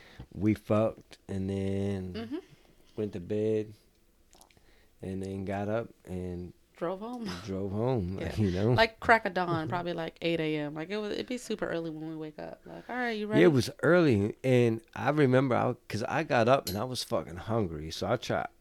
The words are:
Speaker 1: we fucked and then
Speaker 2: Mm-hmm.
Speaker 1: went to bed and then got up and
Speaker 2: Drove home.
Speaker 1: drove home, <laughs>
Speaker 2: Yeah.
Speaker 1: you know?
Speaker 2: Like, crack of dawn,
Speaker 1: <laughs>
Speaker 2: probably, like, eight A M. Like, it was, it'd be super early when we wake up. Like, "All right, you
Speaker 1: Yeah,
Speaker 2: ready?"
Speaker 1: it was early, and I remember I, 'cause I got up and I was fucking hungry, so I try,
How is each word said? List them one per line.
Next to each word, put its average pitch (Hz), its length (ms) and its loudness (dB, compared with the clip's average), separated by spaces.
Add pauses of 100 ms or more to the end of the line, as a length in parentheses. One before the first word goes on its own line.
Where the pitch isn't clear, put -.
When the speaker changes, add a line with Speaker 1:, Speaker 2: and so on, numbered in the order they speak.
(340)
Speaker 1:
we 104 200 2
fucked - 640 0 (100)
and 95 200 -4
then 98 680 -2
Speaker 2:
Mm-hmm. 233 220 -8 (600)
Speaker 1:
went 107 160 -4
to 101 80 -8
bed 107 520 0 (1300)
and 95 200 -6
then 95 220 -6
got 101 240 -4
up 113 200 -4 (180)
and 90 460 -8 (240)
Speaker 2:
Drove 185 240 -6
home. 233 280 -10 (160)
Speaker 1:
drove 95 280 -4
home, 107 460 -2
<laughs> - 20 -6
Speaker 2:
Yeah. 80 160 -4
Speaker 1:
you 104 160 4
know? 101 200 2
Speaker 2:
Like, - 280 2
crack 226 260 4
of 180 80 -4
dawn, 170 340 0
Speaker 1:
<laughs> 185 60 -4
Speaker 2:
probably, 175 200 -4
like, 165 280 -6
eight 170 160 2
A 156 200 0
M. 147 180 -4
Like, 160 140 -8
it 208 60 -6
was, 208 160 -4
it'd 208 140 -4
be 247 100 -6
super - 320 -6
early 165 220 -4
when 156 180 -8
we 160 60 -8
wake 156 240 -10
up. 165 260 -12
Like, 170 240 -16
"All 240 60 -8
right, 240 240 -2
you 208 80 -4
Speaker 1:
Yeah, 208 60 -4
Speaker 2:
ready?" 165 100 8
Speaker 1:
it 175 100 10
was 127 160 4 (140)
early, 135 600 4
and 120 360 4 (140)
I 113 160 -2
remember 135 460 4
I, 117 180 2 (140)
'cause 107 160 -4
I 151 180 -2
got 127 260 4
up 135 200 4
and 92 100 -4
I 110 60 -2
was 127 180 -6
fucking 85 320 -4
hungry, 85 560 -2
so - 180 -4
I 113 80 2
try, 95 300 -2 (140)